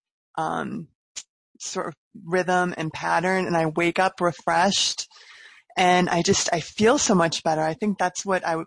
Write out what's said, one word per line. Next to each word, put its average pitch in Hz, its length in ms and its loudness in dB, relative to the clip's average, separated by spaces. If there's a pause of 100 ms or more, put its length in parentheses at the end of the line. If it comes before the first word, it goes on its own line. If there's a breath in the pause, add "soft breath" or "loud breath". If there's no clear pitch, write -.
(360)
um, 160 520 -6 (720)
sort - 300 -8
of 165 60 -10 (300)
rhythm 180 520 0
and 160 160 -6
pattern, 170 540 0
and 170 100 0
I 160 100 2
wake 170 320 0
up 190 220 0
refreshed. 175 880 0 (680 loud breath)
And 180 320 4
I 170 140 0
just, - 300 0
I 170 80 -2
feel 226 380 2
so - 160 2
much 165 280 2
better. 156 200 0
I 160 120 -2
think 208 240 -4
that's 180 280 -2
what 185 200 -2
I, 165 200 -2